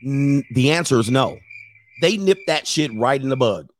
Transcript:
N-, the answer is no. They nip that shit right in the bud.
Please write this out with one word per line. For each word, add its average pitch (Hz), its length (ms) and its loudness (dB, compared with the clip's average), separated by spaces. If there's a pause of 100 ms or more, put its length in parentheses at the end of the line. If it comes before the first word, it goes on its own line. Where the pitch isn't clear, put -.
N-, 139 460 0
the 127 220 2
answer 160 260 2
is 113 120 0
no. 127 280 0 (600)
They 185 160 2
nip 190 300 2
that 156 200 -2
shit 139 300 -4
right 131 240 0
in 135 80 -6
the 135 80 -2
bud. 107 320 0 (120)